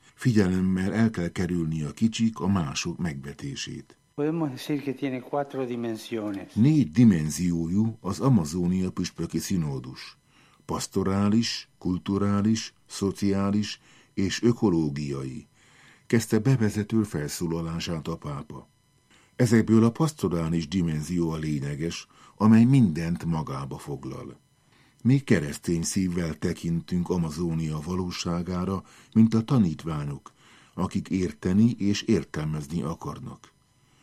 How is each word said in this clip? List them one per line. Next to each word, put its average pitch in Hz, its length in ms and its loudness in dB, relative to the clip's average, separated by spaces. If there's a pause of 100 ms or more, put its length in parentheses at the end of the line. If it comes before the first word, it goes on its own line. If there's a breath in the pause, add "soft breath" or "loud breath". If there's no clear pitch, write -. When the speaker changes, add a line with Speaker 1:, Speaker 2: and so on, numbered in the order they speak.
(140 soft breath)
Speaker 1:
figyelemmel 92 800 2
el 110 160 4
kell 87 180 -2
kerülni 82 540 -2
a 73 80 -4
kicsik, 110 500 0
a 90 60 -2
mások 85 520 -2
megvetését. 69 1000 -8 (160)
Speaker 2:
Podemos 156 360 -2
decir 131 320 -6
que 139 100 -4
tiene 131 280 -6
cuatro 139 440 -6
dimensiones. 113 920 -6
Speaker 1:
Négy 139 360 4
dimenziójú 87 1120 4
az - 200 -6
Amazónia 92 720 2
püspöki 85 480 -6
szinódus. 71 800 -6 (460 soft breath)
Pastorális, 101 1040 0 (100)
kulturális, 101 960 0 (120)
szociális 98 920 -2 (340 soft breath)
és - 280 -2
ökológiai, 73 1040 0 (600 soft breath)
kezdte 113 320 2
bevezető 107 640 2
felszólalását 82 1080 -4
a 82 80 -6
pápa. - 520 -12 (680 soft breath)
Ezekből 110 480 6
a 117 60 4
pastorális 85 800 0
dimenzió 82 600 0
a 80 60 -4
lényeges, 76 680 -4 (340 soft breath)
amely 110 240 8
mindent 87 600 4
magába 73 540 -4
foglal. - 640 -12 (600 soft breath)
Mi 131 160 4
keresztény 82 640 0
szívvel 87 520 -2
tekintünk 85 760 -2
Amazónia 80 760 -2
valóságára, 90 1000 -4 (280 loud breath)
mint 113 220 6
a 113 80 4
tanítványok, 80 920 -2 (420 soft breath)
akik 92 340 -4
érteni 95 600 2
és 101 320 -2
értelmezni 78 800 -2
akarnak. - 680 -10 (500 soft breath)